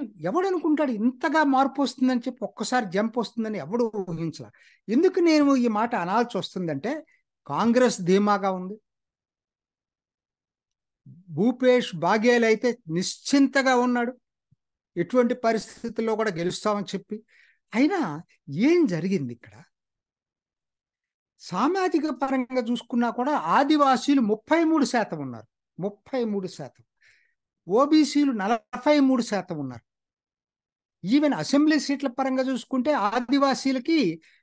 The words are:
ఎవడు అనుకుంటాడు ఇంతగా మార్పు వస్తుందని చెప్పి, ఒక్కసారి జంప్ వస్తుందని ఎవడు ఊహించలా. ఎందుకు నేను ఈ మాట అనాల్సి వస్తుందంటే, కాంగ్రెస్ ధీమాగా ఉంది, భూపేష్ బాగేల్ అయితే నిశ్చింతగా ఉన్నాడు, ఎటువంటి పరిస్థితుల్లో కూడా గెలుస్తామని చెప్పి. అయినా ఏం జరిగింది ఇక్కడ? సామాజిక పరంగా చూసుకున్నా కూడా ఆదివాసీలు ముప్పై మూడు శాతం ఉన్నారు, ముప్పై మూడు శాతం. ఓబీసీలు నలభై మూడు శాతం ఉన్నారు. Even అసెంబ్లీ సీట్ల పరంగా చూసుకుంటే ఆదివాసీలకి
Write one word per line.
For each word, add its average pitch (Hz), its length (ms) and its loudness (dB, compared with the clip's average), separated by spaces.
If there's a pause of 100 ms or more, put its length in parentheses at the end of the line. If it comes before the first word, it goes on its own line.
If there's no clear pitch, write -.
(180)
ఎవడు 226 300 -2
అనుకుంటాడు 302 440 0
ఇంతగా 254 520 0
మార్పు 269 380 2
వస్తుందని 254 380 0
చెప్పి, 247 240 -8
ఒక్కసారి 226 420 -4
జంప్ 208 320 -4
వస్తుందని 220 400 -6
ఎవడు 185 260 -4 (120)
ఊహించలా. 165 560 -8 (380)
ఎందుకు 359 300 2
నేను 302 360 4
ఈ 240 120 2
మాట 226 280 -2
అనాల్సి 208 420 -2
వస్తుందంటే, 185 680 -6 (420)
కాంగ్రెస్ 220 540 2
ధీమాగా 196 500 2
ఉంది, 185 260 -8 (2500)
భూపేష్ 247 640 0
బాగేల్ 220 480 2
అయితే 226 340 0 (120)
నిశ్చింతగా 262 840 2
ఉన్నాడు, 247 440 0 (760)
ఎటువంటి 240 360 2
పరిస్థితుల్లో 226 800 -4
కూడా 214 160 0
గెలుస్తామని 180 540 -2
చెప్పి. 214 380 -12 (520)
అయినా 247 480 0 (260)
ఏం 285 360 2
జరిగింది 170 480 -2
ఇక్కడ? - 300 -20 (1800)
సామాజిక 311 680 -2 (120)
పరంగా 254 400 -2 (100)
చూసుకున్నా 240 380 -2
కూడా 240 280 -4
ఆదివాసీలు 269 840 2
ముప్పై 226 420 0
మూడు 311 220 2
శాతం 196 360 -2
ఉన్నారు, 120 260 -12 (320)
ముప్పై 208 440 -6
మూడు 202 240 -4
శాతం. 139 360 -16 (840)
ఓబీసీలు 285 640 4
నలభై 240 680 0
మూడు 262 220 4
శాతం 185 380 -6
ఉన్నారు. 127 260 -12 (1200)
Even 285 280 2
అసెంబ్లీ 285 440 2
సీట్ల 277 280 -4
పరంగా 262 360 -2
చూసుకుంటే 254 500 -2
ఆదివాసీలకి 247 1300 0 (220)